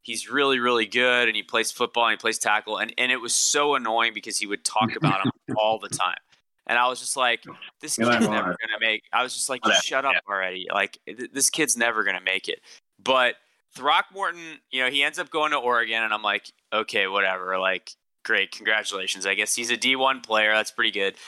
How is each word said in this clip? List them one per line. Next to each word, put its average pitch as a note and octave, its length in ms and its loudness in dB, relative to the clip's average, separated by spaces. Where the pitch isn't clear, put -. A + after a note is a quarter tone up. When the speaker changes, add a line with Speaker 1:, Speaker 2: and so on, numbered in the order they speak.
Speaker 1:
he's A2+ 260 -8
really, C3+ 300 2
really A#2+ 260 4
good, B2 440 4
and G#2+ 80 0
he G#2 60 -4
plays A2+ 300 0
football, A#2+ 320 0
and A2 80 4
he G#2 60 -4
plays A2+ 200 -2
tackle." G#2+ 380 -2
And, A2 220 -4
and B2+ 120 2
it B2+ 60 2
was A#2 160 -6
so D3 420 2
annoying A2+ 380 0
because G#2+ 240 -8
he G#2+ 100 -4
would G2+ 180 -4
talk G#2+ 320 0
about G2 280 0
him - 80 0
Speaker 2:
<laughs> A2+ 120 -8
Speaker 1:
all G#2+ 220 2
the G2+ 100 -10
time. F#2 300 -2
And A#2+ 120 0
I B2 100 2
was B2+ 120 -4
just - 160 -6
like, B2 260 0
"This - 160 -6
Speaker 2:
You're A#2 140 2
Speaker 1:
kid's A#2 160 4
Speaker 2:
not G#2+ 60 0
Speaker 1:
never A2 160 0
Speaker 2:
lying. G#2 120 -2
Speaker 1:
gonna A2 200 -6
make," A2 240 0
I A#2+ 80 2
was B2+ 100 -6
just - 160 -4
like, B2+ 160 -6
Speaker 2:
Yeah. G2 160 4
Speaker 1:
"Shut C3+ 240 0
up C#3 80 2
Speaker 2:
Yeah. F2+ 160 0
Speaker 1:
already. F#2 420 -4
Like, G2+ 360 -2
th-, A2+ 260 -10
this C3 160 2
kid's C3+ 280 0
never A#2 260 2
gonna F#2 180 -2
make F#2+ 280 -2
it." - 120 -6
But B2 380 2
Throckmorton, E3+ 840 -2
you C3 120 -2
know, B2+ 80 2
he C#3+ 140 0
ends D3+ 140 -2
up E3+ 120 -8
going D3+ 220 0
to C#3+ 60 2
Oregon, A#2 440 0
and A2 100 0
I'm G#2+ 100 -2
like, G2+ 280 -2
"Okay, G#2+ 340 0
whatever. F#2+ 520 0
Like, F#2 340 -2
great, G2 260 0
congratulations. G2+ 720 -4
I G2 100 0
guess G#2 200 -2
he's A#2+ 160 -4
a A#2+ 60 0
D B2+ 200 0
one C3 240 2
player. A2 320 2
That's G#2+ 200 0
pretty A2+ 180 0
good." G2 240 -2